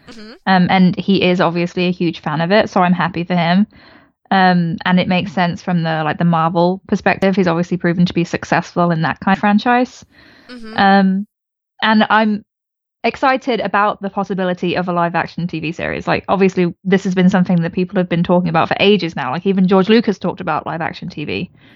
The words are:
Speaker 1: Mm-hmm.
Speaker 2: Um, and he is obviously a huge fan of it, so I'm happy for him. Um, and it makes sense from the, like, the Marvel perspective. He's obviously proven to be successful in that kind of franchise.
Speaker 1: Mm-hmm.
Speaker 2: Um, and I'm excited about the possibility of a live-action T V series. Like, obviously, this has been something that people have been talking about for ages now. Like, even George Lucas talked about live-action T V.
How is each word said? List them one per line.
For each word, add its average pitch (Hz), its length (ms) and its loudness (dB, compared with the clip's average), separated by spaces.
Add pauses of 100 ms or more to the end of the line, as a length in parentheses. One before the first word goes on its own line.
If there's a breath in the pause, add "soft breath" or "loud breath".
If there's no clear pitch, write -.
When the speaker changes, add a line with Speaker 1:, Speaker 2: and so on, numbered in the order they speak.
Speaker 1:
Mm-hmm. 220 260 -20 (120)
Speaker 2:
Um, 185 240 4
and 190 260 4
he 196 260 0
is 180 180 2
obviously 175 480 0
a 180 40 0
huge 170 280 -4
fan 151 200 -4
of 165 120 0
it, 214 180 2
so 185 120 2
I'm 180 100 4
happy 175 320 -2
for 180 100 -4
him. 175 320 2 (640 soft breath)
Um, 180 540 2
and 180 160 2
it - 80 -2
makes 180 240 -2
sense 175 300 -2
from 175 200 -2
the, 160 220 -2
like, 151 140 -4
the 170 60 -2
Marvel 170 640 2
perspective. - 500 0
He's 185 120 2
obviously 170 280 -2
proven 175 300 0
to - 80 -2
be 170 100 0
successful - 640 -2
in 160 120 0
that 139 180 -4
kind 190 160 0
of - 40 -4
franchise. 240 640 0 (440 soft breath)
Speaker 1:
Mm-hmm. 226 280 -14
Speaker 2:
Um, 196 500 4 (560)
and 220 260 4
I'm 214 360 0 (600)
excited 247 560 0
about 202 420 0
the 196 80 -6
possibility 185 640 -4
of 180 120 -4
a 180 40 -2
live-action 170 540 -2
T 160 140 -6
V 156 100 -6
series. - 380 -6
Like, - 180 -2
obviously, 185 560 0
this 190 220 0
has 185 100 -2
been 185 160 4
something 180 320 2
that 165 100 -4
people 180 260 -4
have 180 100 0
been 170 160 0
talking 180 240 2
about 160 180 0
for - 140 -2
ages 190 340 2
now. 131 160 -6
Like, 160 160 -6
even 190 220 2
George 190 200 2
Lucas 220 300 2
talked - 220 -6
about 160 260 -6
live-action - 420 -8
T 151 160 -12
V. 98 260 -8 (260 soft breath)